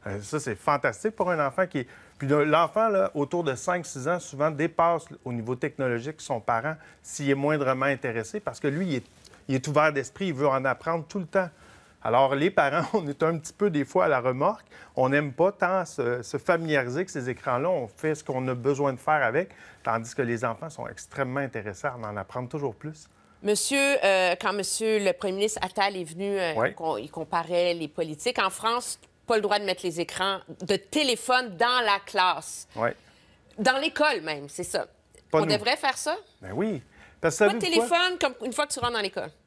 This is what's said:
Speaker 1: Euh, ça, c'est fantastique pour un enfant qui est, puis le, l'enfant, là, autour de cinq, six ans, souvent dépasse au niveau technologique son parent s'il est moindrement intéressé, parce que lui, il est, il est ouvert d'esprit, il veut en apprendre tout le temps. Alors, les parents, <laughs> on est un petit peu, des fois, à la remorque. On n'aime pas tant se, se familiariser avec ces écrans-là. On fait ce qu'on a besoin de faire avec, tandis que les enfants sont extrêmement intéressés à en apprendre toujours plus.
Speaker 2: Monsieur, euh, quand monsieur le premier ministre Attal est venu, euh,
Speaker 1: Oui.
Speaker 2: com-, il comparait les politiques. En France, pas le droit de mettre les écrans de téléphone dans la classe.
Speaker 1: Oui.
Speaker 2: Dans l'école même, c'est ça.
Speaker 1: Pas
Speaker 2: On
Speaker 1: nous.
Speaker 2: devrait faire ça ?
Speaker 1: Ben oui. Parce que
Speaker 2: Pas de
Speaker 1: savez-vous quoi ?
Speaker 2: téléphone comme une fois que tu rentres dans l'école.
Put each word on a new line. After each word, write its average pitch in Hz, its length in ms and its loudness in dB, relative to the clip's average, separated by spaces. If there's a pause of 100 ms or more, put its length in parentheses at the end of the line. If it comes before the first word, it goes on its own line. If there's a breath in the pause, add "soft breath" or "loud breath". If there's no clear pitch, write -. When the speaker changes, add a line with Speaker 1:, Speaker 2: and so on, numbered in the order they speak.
Speaker 1:
Euh, 101 140 -6
ça, 151 180 -6
c'est 120 160 -6
fantastique 147 580 0
pour 180 160 0
un 156 160 4
enfant 175 220 2
qui 143 120 -2
est, 123 60 -4 (320 loud breath)
puis 139 80 -4
le, 147 160 6
l'enfant, 160 460 6
là, 196 260 2
autour 151 300 0
de 135 100 0
cinq, 175 320 -2
six 135 220 -6
ans, 175 100 0
souvent 151 320 0
dépasse 165 540 2 (200)
au 127 80 -6
niveau 117 220 -2
technologique 131 680 -2
son 123 200 -4
parent 120 340 0 (280 loud breath)
s'il - 280 -2
est 139 60 8
moindrement 139 500 0
intéressé, 127 540 -2
parce 131 180 -8
que - 80 -2
lui, 151 220 0
il 175 80 0
est, 117 80 -4 (420 loud breath)
il 131 80 0
est 131 140 -2
ouvert 151 240 6
d'esprit, 147 360 -4
il 160 60 -2
veut 139 140 2
en 135 160 2
apprendre 160 440 0
tout 202 120 -6
le 170 60 -6
temps. 185 220 0 (540 loud breath)
Alors, 131 320 4
les 139 160 2
parents, 143 380 2
<laughs> - 60 -10
on 185 120 0
est 143 160 -2
un 160 160 2
petit - 140 -12
peu, 208 180 0
des 147 140 2
fois, 185 220 2
à - 20 4
la 139 120 4
remorque. 131 460 0 (300 loud breath)
On 131 120 4
n'aime 143 240 2
pas 180 200 2
tant 185 320 0
se, 123 380 -2
se 127 140 -8
familiariser 147 600 0
avec 175 140 -4
ces 127 200 -6
écrans-là. 131 400 -2
On 147 160 -2
fait 156 300 -4
ce - 80 -16
qu'on 131 240 -4
a 127 60 0
besoin 135 380 0
de 123 60 -6
faire 156 260 2
avec, 143 260 0 (340 loud breath)
tandis 113 320 -2
que 139 60 0
les 117 220 -2
enfants 120 240 -6
sont 123 200 -12
extrêmement 127 520 -6
intéressés 110 460 -8
à 127 100 -4
en 107 200 -10
apprendre 120 320 -8
toujours 143 260 -6
plus. - 320 -14 (380 soft breath)
Speaker 2:
Monsieur, 208 340 0 (260)
euh, 185 360 4
quand 196 120 -2
monsieur 214 460 -2
le 196 140 2
premier 185 220 -4
ministre 202 280 -2
Attal 196 340 -2
est 185 80 -6
venu, 165 240 -8 (120)
euh, 170 160 -2
Speaker 1:
Oui. 113 180 0
Speaker 2:
com-, 160 260 -4
il 135 100 -12
comparait 175 640 -2
les 165 140 -8
politiques. 160 520 -4
En 196 100 4
France, 233 480 -4 (280)
pas 233 100 4
le 214 60 4
droit 208 180 2
de 208 40 -6
mettre 185 200 -2
les 170 160 -2
écrans 190 380 -2 (220)
de 196 160 0
téléphone 254 800 0
dans 247 300 2
la 202 180 4
classe. 180 640 -2 (100)
Speaker 1:
Oui. 110 140 2 (680 soft breath)
Speaker 2:
Dans 254 220 2
l'école 294 420 0
même, 147 260 -8
c'est 175 160 -8
ça. - 220 -4 (440)
Speaker 1:
Pas 160 80 4
Speaker 2:
On 156 80 2
Speaker 1:
nous. 160 60 2
Speaker 2:
devrait 208 240 0
faire 269 200 -2
ça ? 311 200 -4 (260)
Speaker 1:
Ben 95 100 -12
oui. 165 300 -4 (380 loud breath)
Parce 160 180 0
que 214 60 6
Speaker 2:
Pas 202 100 6
de 233 60 -4
Speaker 1:
savez-vous 330 180 2
quoi ? 233 100 2
Speaker 2:
téléphone 349 320 2
comme 254 260 -2
une 254 60 -6
fois 294 140 -2
que - 60 -6
tu 269 80 -6
rentres 240 140 -2
dans 220 60 -2
l'école. 190 300 -6 (160)